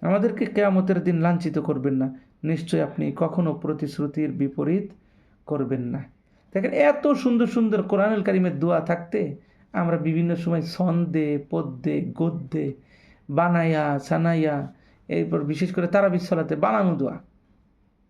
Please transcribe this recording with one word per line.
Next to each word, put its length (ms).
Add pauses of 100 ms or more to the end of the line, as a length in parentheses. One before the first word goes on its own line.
আমাদেরকে 460
কিয়ামতের 580
দিন 140
লাঞ্ছিত 400
করবেন 360
না, 200 (300)
নিশ্চয় 380
আপনি 340
কখনো 380
প্রতিশ্রুতির 760
বিপরীত 600 (560)
করবেন 340
না। 240 (480)
দেখেন, 200
এত 360
সুন্দর 380
সুন্দর 360
কোরআনুল 400
কারীমের 360
দোয়া 220
থাকতে 560 (360)
আমরা 240
বিভিন্ন 400
সময় 260
ছন্দে, 880
পদ্যে, 640
গদ্যে, 580 (580)
বানায়া, 680
সানাইয়া, 760 (360)
এরপর 360
বিশেষ 300
করে 120
তারাবির 340
সালাতে 360
বানানো 400
দোয়া, 220 (920)